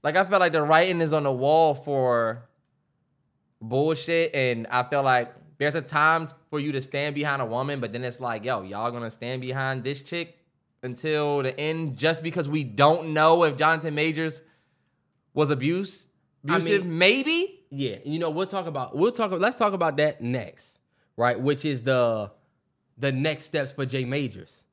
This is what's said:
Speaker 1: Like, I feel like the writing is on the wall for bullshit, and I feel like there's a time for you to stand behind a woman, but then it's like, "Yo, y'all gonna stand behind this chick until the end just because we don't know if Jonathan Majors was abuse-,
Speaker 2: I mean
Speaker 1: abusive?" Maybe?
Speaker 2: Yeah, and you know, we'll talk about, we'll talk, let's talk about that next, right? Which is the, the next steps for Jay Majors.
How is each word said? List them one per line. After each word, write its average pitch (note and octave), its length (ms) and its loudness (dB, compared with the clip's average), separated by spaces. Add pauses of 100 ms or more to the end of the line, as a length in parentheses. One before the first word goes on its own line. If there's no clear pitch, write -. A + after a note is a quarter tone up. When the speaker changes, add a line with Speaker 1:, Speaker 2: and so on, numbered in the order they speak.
Speaker 1:
Like, D3+ 120 0
I F#3+ 100 4
feel F#3+ 140 2
like F3+ 140 4
the D#3+ 80 2
writing E3 400 4
is D#3 120 0
on D3+ 100 2
the C#3 80 0
wall D3 440 4
for B2 680 0 (1160)
bullshit, D#3+ 760 0
and B2 340 0
I B2 140 0
feel C#3 200 0
like B2+ 300 2 (240)
there's C#3+ 180 0
a D#3+ 60 -2
time D#3 480 2 (200)
for D3+ 100 -4
you D3 140 -4
to C3+ 80 -2
stand C#3+ 340 -4
behind C#3+ 260 -2
a B2 40 -4
woman, C3 340 -4
but A#2 120 -6
then A#2+ 120 -8
it's A#2+ 160 -10
like, A#2 260 -6
"Yo, A#2+ 160 -4
y'all G2+ 300 -8
gonna A#2 200 -10
stand B2+ 300 -10
behind C3 420 -6
this C#3 200 -6
chick E3+ 340 -10 (460)
until D3 580 -2
the C3 180 -4
end D#3 380 -4
just D#3+ 240 0
because E3 260 -4
we D3+ 160 -2
don't D3+ 500 4
know D#3+ 300 6
if D3 140 2
Jonathan D#3 380 2
Majors D#3 460 -2 (920)
was D3 160 2
abuse-, D#3+ 580 -2 (400)
Speaker 2:
I F3+ 120 2
mean - 20 -2
Speaker 1:
abusive?" F3+ 240 0
Maybe? C4 760 2 (100)
Speaker 2:
Yeah, C3+ 260 -4
and C#3+ 180 -8
you D#3+ 60 -4
know, E3 100 -2
we'll F3 180 -4
talk F#3+ 200 -6
about, C3+ 280 -8
we'll F#3 160 4
talk, A3 200 -2
let's F#3+ 260 0
talk G#3 160 0
about E3 240 0
that D3+ 240 0
next, A#2+ 580 -8 (380)
right? A#2+ 200 2
Which C#3 280 -2
is C3+ 180 -4
the, A#2 480 0 (680)
the C#3 140 -2
next C#3 340 -2
steps C3+ 280 -4
for C#3 120 -4
Jay C3 200 -4
Majors. A#2+ 560 -6 (120)